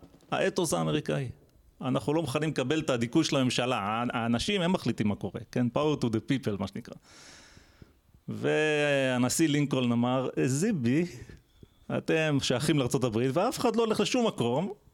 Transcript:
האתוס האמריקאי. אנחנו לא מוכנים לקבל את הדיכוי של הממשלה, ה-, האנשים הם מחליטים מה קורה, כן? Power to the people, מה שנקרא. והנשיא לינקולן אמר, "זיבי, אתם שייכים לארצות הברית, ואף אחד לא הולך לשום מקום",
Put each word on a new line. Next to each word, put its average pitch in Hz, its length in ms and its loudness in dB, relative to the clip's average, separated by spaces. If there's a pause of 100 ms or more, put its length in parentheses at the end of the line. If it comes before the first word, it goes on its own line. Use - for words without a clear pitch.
(320)
האתוס 185 420 0
האמריקאי. 151 560 -2 (520)
אנחנו 139 320 -2
לא 165 80 0
מוכנים 151 280 -2
לקבל 139 300 0
את - 100 -2
הדיכוי 123 340 2
של 156 120 -2
הממשלה, 127 420 2
ה-, 107 260 -2 (100)
האנשים 120 480 0
הם 175 120 2
מחליטים 117 340 -2
מה 101 80 0
קורה, - 260 -8 (100)
כן? 123 240 0
Power 147 280 0
to 123 40 2
the 110 120 0 (100)
people, 110 300 -2
מה 98 80 -2
שנקרא. - 280 -14 (1300)
והנשיא 143 1200 2
לינקולן 139 440 2
אמר, 127 380 0 (160)
"זיבי, 143 600 0 (920)
אתם 156 440 0
שייכים 147 380 2
לארצות 127 240 0
הברית, 123 300 2
ואף 196 260 0
אחד 226 160 2
לא 233 80 4
הולך 214 160 2
לשום 233 280 2
מקום", 139 460 0 (200)